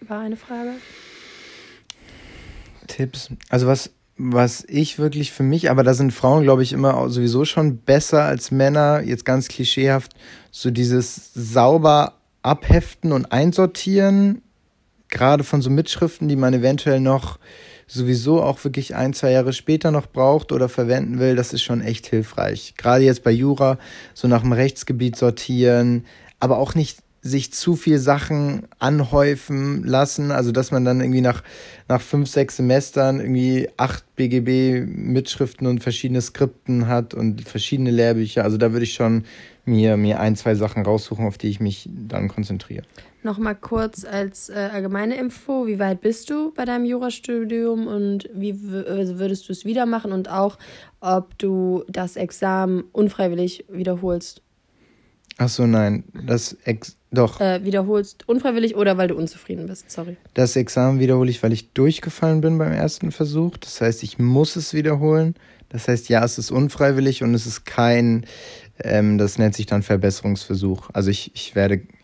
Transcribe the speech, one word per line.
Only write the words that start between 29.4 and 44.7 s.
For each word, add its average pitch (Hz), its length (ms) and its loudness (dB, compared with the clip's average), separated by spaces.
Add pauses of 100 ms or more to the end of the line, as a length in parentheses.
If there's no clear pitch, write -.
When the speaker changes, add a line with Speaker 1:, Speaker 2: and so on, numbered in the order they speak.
Speaker 2:
lassen, 139 480 0
also 123 180 0
dass 127 220 -2
man 127 120 2
dann 127 160 2
irgendwie 127 200 0
nach, 123 240 0 (420)
nach 127 140 0
fünf, 143 280 -2
sechs 139 280 0
Semestern 135 640 0
irgendwie 127 560 0
acht - 280 -4 (120)
B 127 100 0
G 127 140 0
B-Mitschriften 127 1300 -2
und 123 160 -2
verschiedene 127 360 -2
Skripten 123 680 -2
hat 120 260 -2
und 113 280 -2
verschiedene 123 500 -4
Lehrbücher. 117 500 2
Also 107 140 0
da 113 160 2
würde 120 120 -2
ich 113 100 -6
schon 113 300 0 (400)
mir, 110 320 4
mir 104 220 0
ein, 107 160 0
zwei 107 220 0
Sachen 104 280 -2
raussuchen, 107 400 -2
auf 101 140 -6
die 107 100 -4
ich 101 120 -6
mich 101 320 -6
dann 104 340 -8
konzentriere. 98 560 -8 (400)
Speaker 1:
Noch 208 160 -6
mal 214 160 -4
kurz 220 500 -6
als, 202 440 -8
äh, - 60 -14 (180)